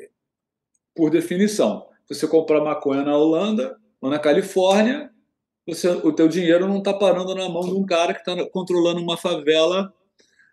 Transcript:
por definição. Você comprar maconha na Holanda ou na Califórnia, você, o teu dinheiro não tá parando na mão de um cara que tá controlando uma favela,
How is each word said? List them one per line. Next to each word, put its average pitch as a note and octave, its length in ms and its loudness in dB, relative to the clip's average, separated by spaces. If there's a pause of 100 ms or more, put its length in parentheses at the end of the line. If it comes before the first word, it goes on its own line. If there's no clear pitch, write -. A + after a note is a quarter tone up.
(960)
por D#3 160 0
definição. E3 800 0 (200)
Você D3 180 -6
comprar D#3 360 2
maconha C#3+ 400 -2
na D3 140 0
Holanda E3 600 0 (240)
ou C3 80 -4
na D3 100 -2
Califórnia, G3 920 2 (560)
você, E3+ 220 -2
o F3 240 0
teu D#3+ 160 4
dinheiro F3 380 2
não G3 160 -2
tá G3+ 120 0
parando F#3 400 0
na F#3+ 140 -6
mão E3+ 140 -6
de F3+ 120 -4
um G3 100 -2
cara F3 300 0
que - 100 -18
tá F3+ 100 -6 (160)
controlando F3 500 0
uma E3+ 160 -4
favela, E3 760 0 (600)